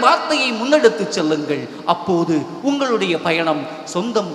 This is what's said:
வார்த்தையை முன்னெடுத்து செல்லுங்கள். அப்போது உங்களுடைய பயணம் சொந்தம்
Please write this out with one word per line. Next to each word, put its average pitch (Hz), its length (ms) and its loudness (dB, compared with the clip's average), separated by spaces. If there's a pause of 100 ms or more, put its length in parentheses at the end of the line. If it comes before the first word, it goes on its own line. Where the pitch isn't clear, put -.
வார்த்தையை 277 540 2
முன்னெடுத்து 240 480 4 (120)
செல்லுங்கள். 147 460 -2 (300)
அப்போது 170 420 0 (340)
உங்களுடைய 240 460 0 (120)
பயணம் 160 360 0 (300)
சொந்தம் 202 420 -2